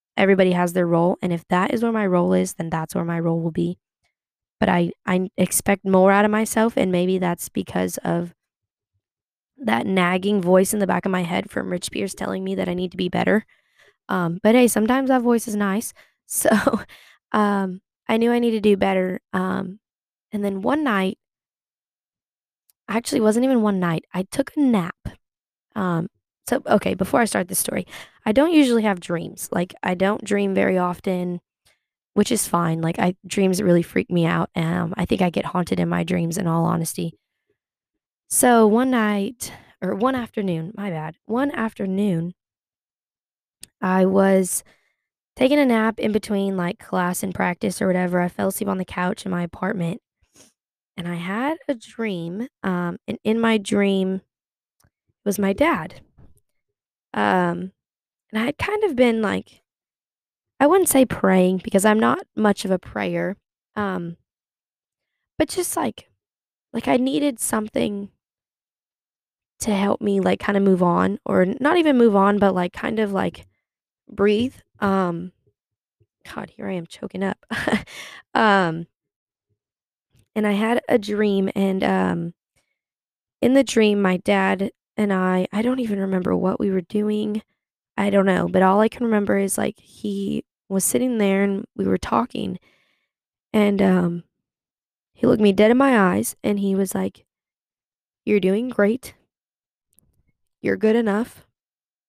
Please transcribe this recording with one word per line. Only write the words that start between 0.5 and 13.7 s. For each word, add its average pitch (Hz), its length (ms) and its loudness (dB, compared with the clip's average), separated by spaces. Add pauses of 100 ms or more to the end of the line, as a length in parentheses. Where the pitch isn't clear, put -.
has 175 200 0
their 180 140 2
role, 170 340 2
and 180 120 -2
if 170 160 -6
that 180 240 2
is 226 100 0
where 233 80 2
my 220 140 0
role 180 280 2
is, 185 220 0
then 165 140 -6
that's 160 260 -4
where 170 100 -2
my 170 140 -2
role 165 220 0
will 165 100 -2
be. 170 260 -2 (800)
But - 100 2
I, 175 220 2 (140)
I 185 320 0
expect - 480 0
more 190 260 6
out 202 140 6
of 214 60 2
myself, 220 460 0
and 190 140 2
maybe 180 280 0
that's 175 300 -4
because 180 500 -4
of 175 340 -4 (1200)
that 226 280 -2
nagging 185 560 0
voice 185 320 4
in 214 60 -2
the 196 80 0
back 185 180 0
of 196 60 -2
my 185 120 0
head 185 260 -4
from 196 220 -6
Rich 180 200 -6
Pierce - 220 -6
telling 190 300 -6
me 190 120 -4
that 185 140 -4
I 175 40 -4
need 180 180 -4
to 180 60 -18
be 180 120 -2
better. 180 360 0 (640)